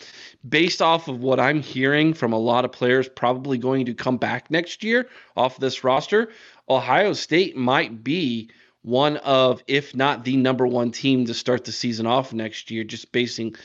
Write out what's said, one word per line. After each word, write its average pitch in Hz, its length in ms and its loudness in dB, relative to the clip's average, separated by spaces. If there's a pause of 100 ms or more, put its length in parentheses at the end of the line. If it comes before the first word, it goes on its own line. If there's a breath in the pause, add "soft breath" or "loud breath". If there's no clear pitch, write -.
(480 loud breath)
Based 160 320 0
off 165 280 2
of 127 100 -6
what 127 220 2
I'm 143 200 2
hearing 143 540 2
from 117 180 -2
a 113 60 0
lot 120 260 2
of 123 60 -4
players 131 380 2
probably 127 500 -2
going 127 280 0
to 120 80 -4
come 127 220 -2
back 113 340 -4
next 170 340 -4
year 240 240 0 (280 loud breath)
off 127 220 0
this 131 240 -2
roster, 202 480 2 (380 loud breath)
Ohio 156 440 2
State 165 440 0
might 123 480 0
be 123 460 -4 (320 soft breath)
one 139 360 2
of, 131 480 2
if 143 280 -2
not 127 300 0
the 127 120 0
number 127 300 2
one 120 260 0
team 131 340 0
to 113 80 -4
start 123 300 -2
the 113 80 -12
season 113 340 -4
off 131 260 0
next 110 380 -10
year, 113 140 -6
just 110 260 -14
basing, 117 440 -4 (100 loud breath)